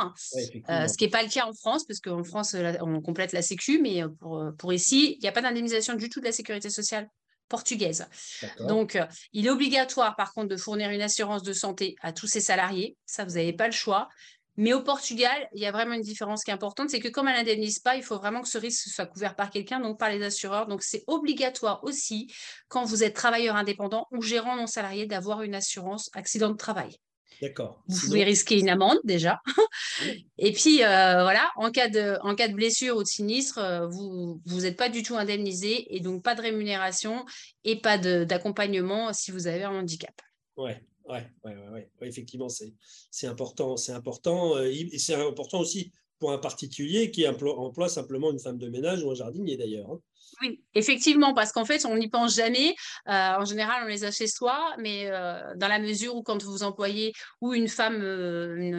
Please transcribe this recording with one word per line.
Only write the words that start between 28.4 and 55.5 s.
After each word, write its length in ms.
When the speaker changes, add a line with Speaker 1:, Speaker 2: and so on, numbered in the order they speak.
Speaker 2:
une 100
amende 360
déjà. 420
<laughs> 260
Speaker 1:
Oui. 240
Speaker 2:
Et 140
puis, 320
euh, 400
voilà, 320
en 160
cas 160
de, 340
en 140
cas 100
de 80
blessure 420
ou 60
de 60
sinistre, 500
euh, 300
vous, 580
vous 180
êtes 120
pas 120
du 140
tout 140
indemnisé 800
et 20
donc 240
pas 140
de 60
rémunération 840
et 160
pas 180
de, 240
d'accompagnement 880
si 200
vous 160
avez 160
un 120
handicap. 380
Speaker 1:
Ouais, 240
ouais, 200
ouais, 140
ouais, 160
ouais. 180
Ouais, 80
effectivement, 400
c'est, 240
c'est 160
important, 500
c'est 160
important, 640
euh, 140
et 280
c'est 180
important 420
aussi 320
pour 120
un 60
particulier 720
qui 160
emplo-, 320
emploie 300
simplement 420
une 100
femme 180
de 100
ménage 340
ou 80
un 40
jardinier 420
d'ailleurs, 340
hein. 100
Speaker 2:
Oui, 200
effectivement, 600
parce 180
qu'en 120
fait, 200
on 120
n'y 120
pense 280
jamais. 400
Euh, 40
en 320
général, 400
on 40
les 160
a 80
chez 160
soi, 500
mais, 320
euh, 460